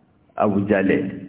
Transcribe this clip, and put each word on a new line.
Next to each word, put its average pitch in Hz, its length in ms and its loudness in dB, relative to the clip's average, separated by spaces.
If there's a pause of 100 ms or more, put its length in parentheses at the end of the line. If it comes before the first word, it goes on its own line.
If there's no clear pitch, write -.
(380)
Awùjalẹ̀, 98 680 2 (240)